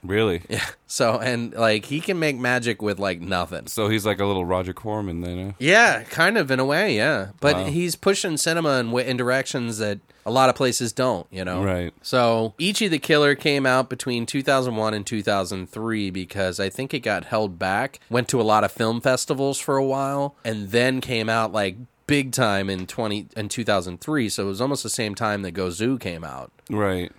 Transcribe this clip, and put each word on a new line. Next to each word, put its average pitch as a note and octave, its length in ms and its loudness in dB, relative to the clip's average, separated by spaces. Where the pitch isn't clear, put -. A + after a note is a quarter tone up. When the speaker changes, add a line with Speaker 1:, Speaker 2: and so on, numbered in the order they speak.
Speaker 1:
Really? F#2+ 460 0
Speaker 2:
Yeah. - 180 -4
So, A#2 320 2
and, A#2 340 -2
like, A2 320 2
he C#3+ 140 -4
can F3+ 200 -2
make D3+ 180 0
magic B2 440 0
with, G2+ 180 -2
like, F#2+ 200 -2
nothing. F2 480 -4
Speaker 1:
So G#2+ 220 0
he's G#2+ 160 0
like G2+ 160 0
a G2+ 40 2
little F#2+ 200 0
Roger F#2 260 -2
Corman G2+ 500 -6
then, F2+ 180 -6
eh? F#2+ 200 -8
Speaker 2:
Yeah, E3 440 4
kind F#3 340 2
of D3+ 140 0
in C3 80 2
a C3 60 2
way, D3+ 300 2
yeah. G#2+ 340 0
But C#3+ 140 4
Speaker 1:
Wow. F#2 100 -2
Speaker 2:
he's E3+ 320 -2
pushing G3 400 0
cinema D#3+ 420 2
in A2+ 120 -2
wa-, B2 100 2
in B2+ 160 -2
directions B2 640 -2
that G#2 200 -2
a G#2+ 60 -2
lot C3 160 8
of B2 80 6
places B2 380 0
don't, A#2+ 380 0
you F#2 120 -6
know? F2+ 200 -2
Speaker 1:
Right. F2+ 380 0
Speaker 2:
So A2+ 560 2
Ichi G3 300 0
the D#3+ 100 2
Killer D3 380 4
came C#3 300 0
out B2+ 240 4
between A#2+ 360 -4
two C#3 160 -4
thousand C3 360 2
one A2 160 0
and G#2 120 -4
two A2 160 -2
thousand F#2+ 480 -2
three A2 420 -4
because F#2 500 -4
I G2 80 0
think C3 240 -6
it C#3+ 60 -2
got G2+ 260 -2
held G2+ 340 -2
back, G2+ 400 -2
went A#2 200 0
to B2+ 100 2
a A2+ 40 4
lot G#2+ 200 6
of G2 80 0
film A2+ 300 0
festivals C3+ 580 0
for C#3 160 0
a C3+ 100 2
while, C#3 500 -2
and G#2+ 240 -4
then B2 320 2
came A2+ 260 -2
out, A2+ 240 2
like, G2 240 0
big C#3+ 240 2
time G2+ 380 2
in F#2 180 -4
twenty, G#2 480 -4
in G#2 140 -6
two A#2 160 -6
thousand F#2 340 0
three, C#3 300 -2
so G2+ 140 -4
it G2 40 -2
was G2 140 -4
almost C3+ 220 -2
the A2 60 -6
same G#2+ 240 -4
time G#2 280 -2
that F2+ 140 -8
Gozu G2 440 -2
came E2+ 240 -8
out. C2 280 -12
Speaker 1:
Right. F#2+ 500 -2